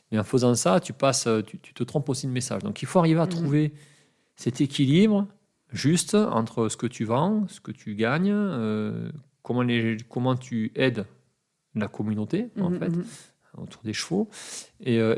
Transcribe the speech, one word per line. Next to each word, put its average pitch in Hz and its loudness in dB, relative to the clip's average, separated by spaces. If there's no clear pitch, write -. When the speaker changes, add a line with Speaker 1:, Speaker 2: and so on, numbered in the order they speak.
Speaker 1:
mais 107 2
en 101 2
faisant 123 4
ça, 180 4
tu - -6
passes, 135 0
euh, 110 2
tu, - -10
tu - -20
te - -4
trompes 139 -4
aussi 135 -2
de 127 -4
message. 120 -4
Donc, 104 -6
il 139 -8
faut - 2
arriver 165 4
à 160 4
Speaker 2:
Mhm. 151 -2
Speaker 1:
trouver 151 0
cet - -4
équilibre 175 4
juste 156 0
entre 117 2
ce - -6
que 120 -4
tu - -4
vends, 180 2
ce - -16
que - -12
tu 107 -10
gagnes, 139 2
euh, 113 -2
comment 123 0
les, 113 2
comment 127 0
tu 113 -4
aides 127 0
la 104 -2
communauté, 107 -4
en 175 0
Speaker 2:
Mhm, 175 -2
Speaker 1:
fait, 170 -2
Speaker 2:
mhm. 175 -4
Speaker 1:
autour - -16
des 107 -6
chevaux. 202 -2
Et, 117 2
euh, 110 4